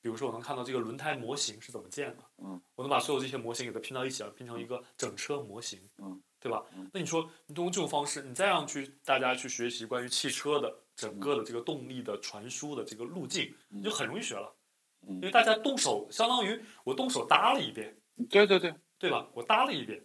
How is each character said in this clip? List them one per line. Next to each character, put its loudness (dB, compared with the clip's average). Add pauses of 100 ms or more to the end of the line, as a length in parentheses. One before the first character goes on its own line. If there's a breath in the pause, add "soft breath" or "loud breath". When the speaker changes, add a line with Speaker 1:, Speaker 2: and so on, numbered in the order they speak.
Speaker 1:
比 -4
如 -2
说 -2
我 -2
能 -6
看 -6
到 -4
这 -6
个 0
轮 -4
胎 -2
模 -4
型 -4
是 -18
怎 -8
么 -18
建 -6
的。 -20 (140)
Speaker 2:
嗯。 -12 (140)
Speaker 1:
我 -8
能 -4
把 4
所 2
有 2
这 -2
些 -6
模 -4
型 -4
给 -6
它 -6
拼 -10
到 -2
一 -2
起 -6
啊， -10
拼 -14
成 -8
一 -8
个 -6 (140 loud breath)
整 -6
车 -4
模 -12
型。 -10 (200)
Speaker 2:
嗯。 -12 (180)
Speaker 1:
对 -6
吧？ -2 (100)
Speaker 2:
嗯。 -14
Speaker 1:
那 -4
你 -2
说， 0 (180 loud breath)
你 -16
通 -2
过 0
这 0
种 2
方 0
式， -4
你 -12
再 2
让 2
去， -8
大 4
家 4
去 -6
学 -2
习 -6
关 -2
于 -6
汽 0
车 2
的 0 (220)
整 -8
个 2
的 0
这 -8
个 -2
动 -4
力 -8
的 -4
传 -10
输 -6
的 -6
这 -12
个 -8
路 -6
径， -2 (180)
Speaker 2:
嗯。 -10
Speaker 1:
你 -8
就 -2
很 -2
容 -4
易 -4
学 -6
了。 -8 (500)
Speaker 2:
嗯。 -8
Speaker 1:
因 -6
为 -2
大 10
家 8
动 0
手， 2
相 2
当 4
于 0 (280 loud breath)
我 0
动 2
手 0
搭 8
了 4
一 -2
遍。 -10 (360)
Speaker 2:
对， 10
对， 8
对。 2 (240)
Speaker 1:
对 0
吧？ 0
我 -8
搭 6
了 0
一 -4
遍。 -8